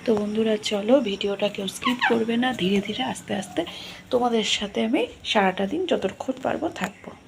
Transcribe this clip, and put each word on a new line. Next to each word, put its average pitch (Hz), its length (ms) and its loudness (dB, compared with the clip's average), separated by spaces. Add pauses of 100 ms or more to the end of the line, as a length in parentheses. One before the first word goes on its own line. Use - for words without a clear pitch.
তো 226 100 4
বন্ধুরা 214 420 2
চলো, 214 440 4
ভিডিওটা 202 480 0
কেউ 196 200 -4
স্কিপ - 280 -2 (120)
করবে 226 280 2
না, 254 160 2
ধীরে 196 340 2
ধীরে 220 160 -6
আস্তে 220 320 -6
আস্তে 202 300 -4 (460)
তোমাদের 233 340 2
সাথে 214 400 -2
আমি 330 220 0 (180)
সারাটা 196 420 2
দিন 339 200 -2
যতক্ষণ 214 460 -2 (100)
পারবো - 260 -2
থাকবো। - 420 -8 (180)